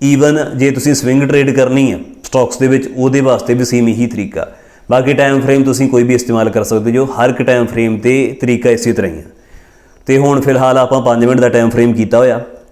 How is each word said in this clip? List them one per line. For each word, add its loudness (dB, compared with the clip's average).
Even 2
ਜੇ 2
ਤੁਸੀਂ 0
ਸਵਿੰਗ 0
ਟ੍ਰੇਡ 0
ਕਰਨੀ 2
ਆ -8
ਸਟਾਕਸ -2
ਦੇ 0
ਵਿੱਚ, 0
ਉਹਦੇ 0
ਵਾਸਤੇ 0
ਵੀ -2
ਸੇਮ 0
ਇਹੀ 0
ਤਰੀਕਾ। -8
ਬਾਕੀ 2
ਟਾਈਮ 0
ਫਰੇਮ 2
ਤੁਸੀਂ 0
ਕੋਈ 2
ਵੀ 0
ਇਸਤੇਮਾਲ 0
ਕਰ -2
ਸਕਦੇ -2
ਜੋ, 0
ਹਰ -2
ਇੱਕ -4
ਟਾਈਮ 0
ਫਰੇਮ -2
'ਤੇ -2
ਤਰੀਕਾ 0
ਇਸੇ 0
ਤਰ੍ਹਾਂ -4
ਹੀ -12
ਆ। -16
ਤੇ 2
ਹੁਣ 2
ਫਿਲਹਾਲ 2
ਆਪਾਂ 0
ਪੰਜ 2
ਮਿੰਟ 2
ਦਾ 4
ਟਾਈਮ 2
ਫਰੇਮ 2
ਕੀਤਾ 0
ਹੋਇਆ 2